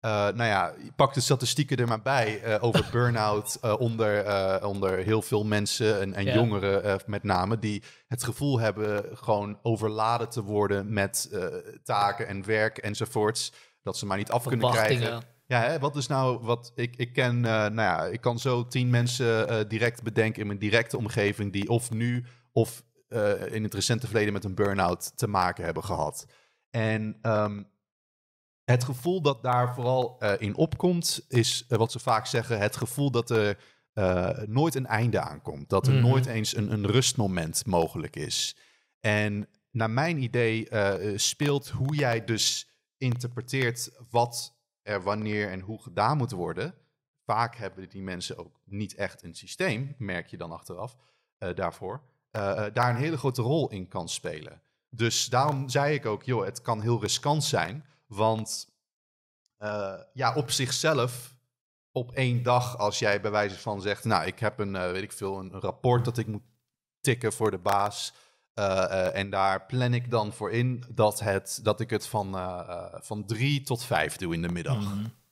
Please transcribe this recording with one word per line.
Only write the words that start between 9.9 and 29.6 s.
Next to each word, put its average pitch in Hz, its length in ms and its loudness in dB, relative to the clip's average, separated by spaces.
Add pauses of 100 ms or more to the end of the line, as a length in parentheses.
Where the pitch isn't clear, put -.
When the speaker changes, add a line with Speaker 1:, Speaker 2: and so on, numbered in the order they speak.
Speaker 1:
te 113 140 -6
worden 101 500 0
met, 101 400 0
eh, 92 120 -2 (400)
taken 101 440 2
en 98 180 -8
werk 107 320 2
enzovoorts, 107 720 0 (300)
dat 95 140 -6
ze 107 100 -6
maar 95 100 0
niet 101 140 -4
af 120 160 0
kunnen 120 240 2
krijgen. 113 260 4
Speaker 2:
Verwachtingen. 117 320 -4 (180)
Speaker 1:
Ja, 123 140 2
hè, 143 180 0
wat 143 180 -2
is 139 100 -4
nou, 131 360 0
wat 117 320 -2
ik, 120 220 -4
ik 123 160 -4
ken, 123 320 2
eh, 117 80 2
nou 107 220 2
ja, 92 300 2
ik 92 160 -4
kan 120 180 0
zo 123 280 0
tien 123 240 0
mensen, 120 580 4
eh, 113 100 2 (100)
direct 113 340 0
bedenken 110 380 2
in 107 60 -4
mijn 101 120 -4
directe 107 380 2
omgeving 104 560 0
die 98 160 -2
of 120 220 2
nu 120 340 -2 (280)
of, - 300 0 (260)
eh, 101 460 0
in 110 80 -2
het 104 120 -4
recente 110 320 0
verleden 104 260 2
met 98 120 -4
een 98 100 -4
burn-out 95 640 0
te - 100 -2
maken 90 380 0
hebben 82 200 -4
gehad. 78 420 -4 (440)
En, 110 520 -2
ehm, 104 400 0 (1000)
het 123 200 4
gevoel 175 380 0
dat 139 200 2
daar 123 320 2